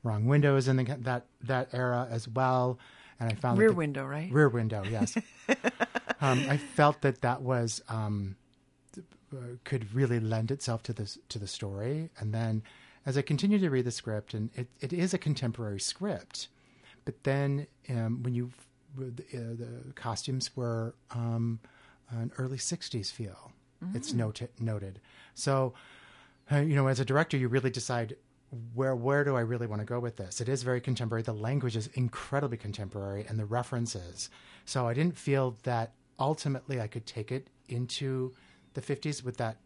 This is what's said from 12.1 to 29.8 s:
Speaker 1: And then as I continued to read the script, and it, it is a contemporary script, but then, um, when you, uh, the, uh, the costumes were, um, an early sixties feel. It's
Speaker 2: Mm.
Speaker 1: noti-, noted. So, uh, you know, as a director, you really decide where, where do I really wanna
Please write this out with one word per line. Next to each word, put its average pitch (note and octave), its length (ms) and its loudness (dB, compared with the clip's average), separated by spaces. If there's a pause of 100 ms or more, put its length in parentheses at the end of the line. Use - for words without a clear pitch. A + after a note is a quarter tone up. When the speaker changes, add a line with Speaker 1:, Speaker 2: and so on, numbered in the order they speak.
Speaker 1:
And A2 160 -2
then A2+ 300 0 (420)
as C3+ 120 0
I C#3 40 4
continued G3 400 4
to F3 80 4
read C3 140 4
the B2 80 0
script, G#2+ 420 -4
and A2 220 -2
it, B2 120 -6 (120)
it C#3 140 -4
is F3+ 200 2
a F#3 40 0
contemporary A#2 640 -2
script, - 680 -4 (560)
but - 220 -8
then, C#3 420 2 (220)
um, A#2 340 0
when B2 100 0
you, B2 160 -2 (480)
uh, C3 60 -6 (100)
the, B2 100 -12 (140)
uh, A#2+ 40 -6 (440)
the C3+ 80 -14
costumes B2 600 -4
were, A#2 400 -2 (160)
um, A#2 480 0 (500)
an A#2 280 -4
early C3 200 -4
sixties - 540 -4
feel. - 400 -10 (420)
It's C4+ 200 -4
Speaker 2:
Mm. - 20 -2
Speaker 1:
noti-, A2+ 320 -2 (100)
noted. G#2 440 -4 (340)
So, C3+ 380 2 (760)
uh, C#3+ 100 4
you C#3+ 160 4
know, C3+ 120 6
as C3 140 2
a B2+ 40 2
director, C#3+ 300 2
you B2+ 140 2
really C3 200 2
decide A#2+ 460 -2 (580)
where, C3 220 2
where C#3 300 4
do C#3 100 2
I A#2+ 60 4
really A#2 260 0
wanna G#2+ 180 -4